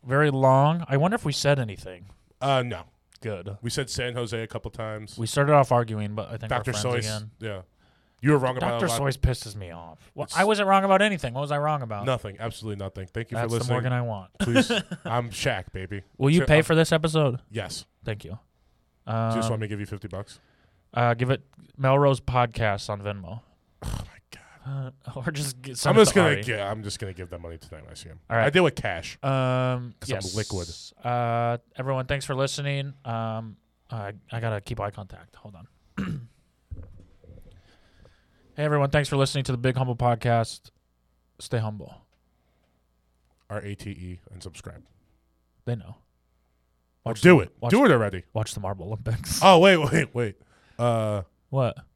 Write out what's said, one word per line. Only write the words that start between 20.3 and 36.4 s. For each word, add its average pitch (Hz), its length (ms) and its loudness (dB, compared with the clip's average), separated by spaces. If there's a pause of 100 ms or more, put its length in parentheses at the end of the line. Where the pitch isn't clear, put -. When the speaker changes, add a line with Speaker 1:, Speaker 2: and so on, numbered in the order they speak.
Speaker 1:
Uh, 120 200 2
give 123 160 -2
it 131 120 0 (360)
Melrose 135 420 4
Podcast 113 680 0
on 101 120 -6
Venmo. 101 400 -8 (420)
Speaker 2:
Oh - 220 -6
my - 320 -20 (280)
God. 135 280 -8 (120)
Speaker 1:
Uh, 123 60 -12
<laughs> 127 140 -10
or 170 60 -2
just 135 300 -8
g-, 131 100 -14
Speaker 2:
I'm 120 40 -12
Speaker 1:
send 143 220 4
it 220 40 10
Speaker 2:
just 208 120 8
Speaker 1:
to - 20 0
Speaker 2:
gonna 170 140 6
Speaker 1:
Ari. 120 140 0
Speaker 2:
gi-, 113 120 -2
I'm 104 280 -4
just 101 160 -8
gonna 95 140 -8
give 87 160 -12
them 87 120 -12
money 82 160 -14
tonight 78 260 -20
when 76 80 -20
I - 40 -18
see - 140 -18
'em. 80 100 -18 (100)
Speaker 1:
All 113 80 0
right. 113 100 4
Speaker 2:
I - 20 4
deal 175 140 4
with 156 120 2
cash. 87 480 -8
Speaker 1:
Um, 127 760 -2
Speaker 2:
'Cause - 100 -12
I'm 123 60 -2
Speaker 1:
yes. 92 200 -6
Speaker 2:
liquid. 98 320 -4 (360)
Speaker 1:
Uh, 117 540 0 (180)
everyone, 131 300 -4
thanks 139 200 -4
for 139 100 -4
listening. 139 580 -4 (120)
Um, 113 520 -6 (340)
I, 104 220 -8 (180)
I 117 80 -6
gotta 110 220 -4
keep 113 180 -10
eye 101 120 -4
contact. 92 460 -18
Hold 104 180 -20
on. 87 120 -18 (300)
<clears throat> 156 320 -8 (2250)